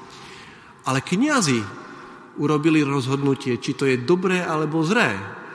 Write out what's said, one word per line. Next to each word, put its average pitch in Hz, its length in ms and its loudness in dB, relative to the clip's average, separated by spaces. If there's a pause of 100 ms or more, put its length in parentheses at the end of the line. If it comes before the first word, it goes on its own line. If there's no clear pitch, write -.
(920)
Ale 131 160 0
kňazi 190 560 2 (800)
urobili 151 400 4
rozhodnutie, 139 800 0
či 135 160 -4
to 143 80 0
je 127 160 2
dobré 180 400 2
alebo 156 400 0
zlé 156 400 2 (340)